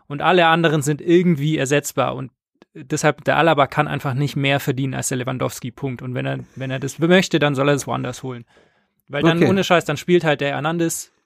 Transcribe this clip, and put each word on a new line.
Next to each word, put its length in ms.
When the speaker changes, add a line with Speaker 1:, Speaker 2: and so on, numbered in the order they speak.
Speaker 1:
Und 140
alle 240
anderen 360
sind 180
irgendwie 560
ersetzbar 600
und 140
deshalb, 500
der 140
Alaba 280
kann 220
einfach 260
nicht 220
mehr 240
verdienen 340
als 140
der 100
Lewandowski, 520
Punkt. 320
Und 120
wenn 120
er, 140
wenn 140
er 80
das 200
möchte, 400
dann 160
soll 140
er 60
das 120
woanders 360
holen. 220
Weil 140
dann, 160
Speaker 2:
Okay. 100
Speaker 1:
ohne 160
Scheiß, 220
dann 100
spielt 280
halt 180
der 80
Hernandez, 600